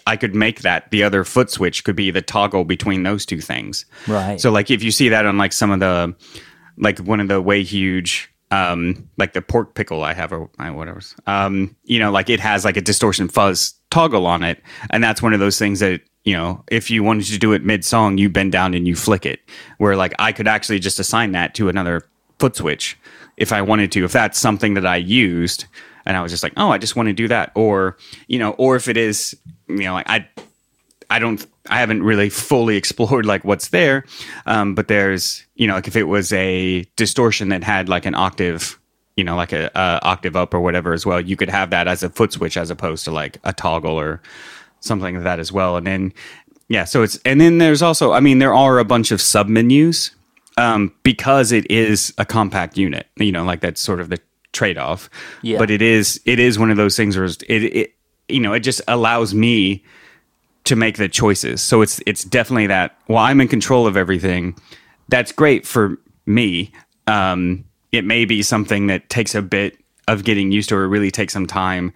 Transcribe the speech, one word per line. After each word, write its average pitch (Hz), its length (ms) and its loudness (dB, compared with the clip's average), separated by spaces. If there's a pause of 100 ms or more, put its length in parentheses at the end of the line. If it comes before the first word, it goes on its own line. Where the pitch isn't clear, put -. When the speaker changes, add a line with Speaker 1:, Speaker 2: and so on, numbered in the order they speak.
Speaker 1:
I 110 100 0
could 107 160 -4
make 110 280 0
that 87 280 -2
the 104 140 2
other 98 200 2
foot 123 280 0
switch - 320 -4
could 101 120 -2
be 95 140 -2
the 85 140 -2
toggle 98 420 0
between 92 380 -2
those 98 240 -4
two 85 120 -6
things. 60 460 -10 (220)
Speaker 2:
Right. 98 340 -4
Speaker 1:
So, 123 100 4
like, 104 200 2
if 113 100 0
you 113 80 -2
see 120 200 2
that 110 180 2
on, 98 100 0
like, 98 160 0
some 104 160 0
of 98 120 0
the, 87 340 0 (640)
like, 104 200 0
one 101 220 -2
of 101 80 -2
the 98 120 0
way 101 220 0
huge, 92 720 -4 (180)
um, 90 580 -2 (100)
like, 95 160 -2
the 92 100 -4
pork - 320 -2
pickle 80 280 -6
I 78 120 -4
have 82 180 -8
or, 82 240 -10
I, 80 140 -12
whatever, 80 300 -12 (260)
um, 98 560 -2
you 117 160 0
know, 104 120 2
like, 98 200 2
it 113 80 2
has, 104 260 0
like, 95 100 0
a 101 60 0
distortion 101 460 0
fuzz 98 480 0 (160)
toggle 127 360 2
on 85 160 0
it, 85 180 -4 (300)
and 113 120 2
that's 110 180 0
one 113 120 2
of 104 60 2
those 98 180 2
things 101 220 0
that, 95 220 0 (220)
you 104 100 0
know, 87 360 -4
if 113 220 -2
you 113 100 2
wanted 107 240 0
to 104 140 -6
do 107 140 4
it 82 120 0
mid 101 180 0
song, 107 360 2
you 101 100 4
bend 98 220 0
down 92 240 0
and 87 120 0
you 85 80 0
flick 98 300 0
it, - 140 -6 (400)
where, 101 160 2
like, 92 240 -2
I 110 120 2
could 107 160 -2
actually 107 300 0
just 92 220 -4
assign 113 320 -2
that 87 240 -4
to 101 140 0
another 87 380 -4 (300)
foot 131 180 0
switch - 420 -6 (400)
if - 140 -2
I 104 120 0
wanted 104 300 2
to, 92 120 2
if 90 60 -4
that's 113 260 2
something 104 380 2
that 95 100 -2
I 90 120 2
used 90 680 0 (400)
and 95 100 -2
I 92 60 -2
was 85 100 -8
just 87 120 -6
like, - 120 -6
"Oh, 202 140 0
I 117 80 2
just 107 180 -6
wanna 110 180 0
do 90 160 -2
that." 113 260 0
Or, 98 420 0 (300)
you 127 100 -2
know, 107 140 -2
or 131 240 2
if 123 120 -4
it 117 100 0
is, 110 380 -2 (320)
you 90 100 -6
know, 95 160 -4
like, 92 140 -6
I, 113 200 -2 (840)
I 113 80 0
don't, 113 260 -2 (240)
I 110 120 0
haven't 110 240 0
really 101 260 2
fully 117 480 0
<laughs> 95 40 -2
explored, 117 440 -2
like, 101 180 0
what's 98 260 -2
there, 139 360 2 (400)
um, 101 300 0
but 107 120 -2
there's, 98 560 0 (120)
you 117 100 0
know, 101 80 0
like, 92 140 -6
if 92 80 -12
it 113 80 2
was 92 280 -2
a 92 520 -2 (120)
distortion 110 540 0
that 92 140 -2
had, 95 260 -2
like, 90 160 -2
an 95 80 -2
octave, 87 640 -4 (400)
you 95 80 -2
know, 85 100 -6
like, 87 160 -4
a, 80 240 -6
a 90 280 0
octave 90 340 -2
up 90 160 -2
or 87 80 0
whatever 87 320 -2
as 82 120 -6
well, 90 140 0
you 90 160 -4
could 92 140 -4
have 95 220 -2
that 87 180 0
as 90 140 -2
a 87 60 -6
foot 104 220 0
switch 85 240 -6
as 85 140 -4
opposed 80 340 -8
to, 80 80 -8
like, 76 320 -8
a - 80 -4
toggle 80 480 -4
or 78 220 -6 (600)
something 95 340 -4
like 87 80 -8
that 87 160 -2
as 82 120 -8
well. 92 260 0
And 85 100 -6
then, 95 260 -4 (540)
yeah, 104 180 0
so 117 180 2
it's, - 220 -2
and 135 160 4
then 170 160 8
there's 160 240 4
also, 160 300 2
I 92 80 4
mean, 135 200 6
there 135 140 4
are 131 260 6
a 117 60 4
bunch 113 260 2
of 101 100 0
sub 104 260 2
menus, 127 640 4 (460)
um, 110 360 2 (100)
because 131 480 4
it 113 200 2
is 107 460 2
a 107 80 0
compact 95 520 -2
unit, 90 300 -2 (100)
you 104 140 0
know, 87 120 -4
like, 87 180 -4
that's 85 200 -4
sort 92 200 -4
of 82 80 -10
the 87 100 -6 (320)
trade-off. 82 580 -4 (320)
Speaker 2:
Yeah. 113 160 -2
Speaker 1:
But 110 140 4
it 104 100 2
is, 113 440 4
it 120 140 2
is 120 200 4
one 113 120 4
of 104 60 2
those 104 200 2
things 104 180 0
where 92 100 0
it's, 87 180 -6
it, 110 200 0
it, - 300 -2 (340)
you 127 120 -2
know, 104 140 0
it 117 80 0
just 123 260 -4
allows 117 460 0
me 107 500 2 (840)
to 135 100 2
make 110 220 0
the 104 120 -2
choices. 98 520 0
So 113 200 4
it's, - 240 0
it's - 180 -4
definitely 113 440 0
that, 92 280 0 (120)
well, 113 120 4
I'm 131 220 6
in 127 60 4
control 120 400 2
of 95 100 0
everything. 90 580 0 (520)
That's 123 240 0
great 147 340 2
for 104 320 0 (280)
me. 101 460 0 (360)
Um, 92 580 0 (260)
it 113 140 0
may 113 200 2
be 104 180 0
something 101 440 0
that 92 220 -2
takes 113 240 -4
a 107 80 0
bit 98 360 -2 (300)
of 107 160 0
getting 101 280 0
used 101 180 0
to, 110 60 0
or 95 120 0
really 101 220 2
takes 95 240 -4
some 95 140 -4
time 92 480 -4